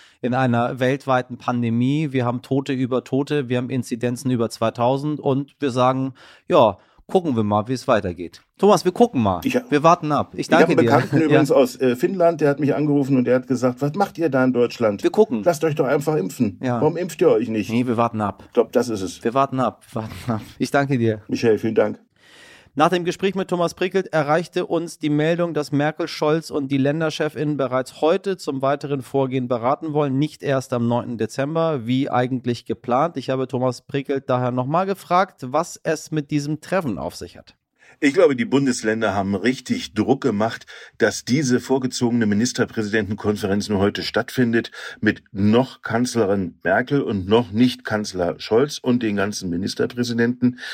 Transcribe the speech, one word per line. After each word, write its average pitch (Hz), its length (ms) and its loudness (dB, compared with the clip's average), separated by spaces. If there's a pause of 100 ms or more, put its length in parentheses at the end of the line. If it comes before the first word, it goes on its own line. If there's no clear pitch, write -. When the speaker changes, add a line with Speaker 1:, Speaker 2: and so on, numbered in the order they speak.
(220)
Speaker 1:
in 120 120 -2
einer 127 460 0
weltweiten 127 580 0
Pandemie. 123 760 0
Wir 127 140 0
haben 123 160 -2
Tote 135 320 -2
über 127 300 -2
Tote, 139 460 -2
wir 123 80 0
haben 123 120 -4
Inzidenzen 123 640 -4
über 113 180 0
zweitausend 135 680 0
und 139 400 -2
wir 143 120 0
sagen, 131 420 0 (340)
ja, 123 300 6 (300)
gucken 170 280 0
wir 113 80 2
mal, 104 240 0
wie 131 60 -4
es 120 140 -6
weitergeht. 92 540 -2 (180)
Thomas, 190 260 4
wir 180 60 4
gucken 180 320 2
mal. 90 200 0
Speaker 2:
Ich 90 120 -2
ha-, 123 140 0
Speaker 1:
Wir 139 120 2
warten 160 300 4
ab. 123 220 -2
Ich - 80 -6
Speaker 2:
ich - 100 -6
hab 160 80 6
Speaker 1:
danke 175 140 4
Speaker 2:
einen 131 40 4
Speaker 1:
dir. - 80 4
Speaker 2:
Bekannten 139 320 2
Speaker 1:
<laughs> - 20 4
Ja. 160 60 4
Speaker 2:
übrigens 139 260 4
aus, 131 260 4
äh, 127 180 2
Finnland, 170 440 2
der 151 100 4
hat 143 100 0
mich 143 160 0
angerufen 143 420 2
und 123 80 2
der 123 80 2
hat 127 140 0
gesagt, 123 340 0
"Was 147 140 -2
macht 196 240 -2
ihr 160 100 0
da 127 140 2
in 127 100 2
Deutschland? 117 480 0
Speaker 1:
Wir 170 80 2
gucken. 170 340 2
Speaker 2:
Lasst 165 200 2
euch 160 100 0
doch 147 140 0
einfach 151 300 0
impfen. 101 440 -4
Speaker 1:
Ja. 123 180 -2
Speaker 2:
Warum 160 180 0
impft 175 240 -8
ihr 165 80 6
euch 113 200 2
nicht?" 110 220 -4
Speaker 1:
Nee, 123 160 0
wir 113 100 0
warten 117 240 0
ab. 101 240 -4
Speaker 2:
Ich - 80 -20
glaub, 113 200 2
das 123 160 2
ist 104 120 -4
es. 87 220 -8
Speaker 1:
Wir 117 100 -2
warten 131 260 0
ab, 117 300 -2
wir 110 140 -8
warten 110 280 -8
ab. 110 100 -4 (180)
Ich 135 100 -2
danke 139 300 0
dir. 110 300 0
Speaker 2:
Michael, 110 280 2
vielen 110 160 -4
Dank. 107 260 -6 (760)
Speaker 1:
Nach 156 140 2
dem 175 140 0
Gespräch 180 300 -2
mit 190 140 -4
Thomas 175 260 -2
Prickelt 190 400 -4
erreichte 160 520 0
uns 165 340 -4
die 151 100 -2
Meldung, 165 440 0
dass 147 180 -4
Merkel, 151 360 -2
Scholz 156 440 -2
und 143 200 -4
die 139 60 2
Länderchefinnen 151 800 -2
bereits 131 420 -4
heute 190 380 0
zum 135 240 -6
weiteren 139 400 -2
Vorgehen 131 460 -2
beraten 131 440 -2
wollen, 143 280 0
nicht 151 240 -2
erst 135 280 -2
am 120 160 0
neunten 120 300 -2
Dezember, 139 720 -2
wie 131 220 0
eigentlich 123 560 -2
geplant. 143 520 -2
Ich 131 140 -6
habe 131 160 -2
Thomas 127 340 -2
Prickelt 139 480 -4
daher 127 220 0
nochmal 135 340 -2
gefragt, 185 600 -2
was 151 360 -2
es - 280 -4
mit 151 180 -4
diesem 147 320 -2
Treffen 147 380 -4
auf 82 160 -8
sich - 220 -16
hat. - 180 -20 (460)
Speaker 2:
Ich 139 120 4
glaube, 160 240 4
die 117 80 0
Bundesländer 113 680 0
haben 98 220 0
richtig - 580 -4
Druck 110 280 2
gemacht, 107 440 -2 (340)
dass - 260 0
diese 127 340 2
vorgezogene 123 680 -2
Ministerpräsidentenkonferenz 104 1400 -2
nur 104 120 0
heute 98 240 0
stattfindet, 117 680 -2 (300)
mit 107 220 0 (100)
noch 110 480 2
Kanzlerin 104 840 -2
Merkel 127 380 0
und 98 260 -4
noch 107 240 2
nicht 123 320 2
Kanzler 92 560 -4
Scholz 135 380 0
und 123 260 0
den 104 140 -2
ganzen 98 320 -4
Ministerpräsidenten. 120 1080 -2 (140)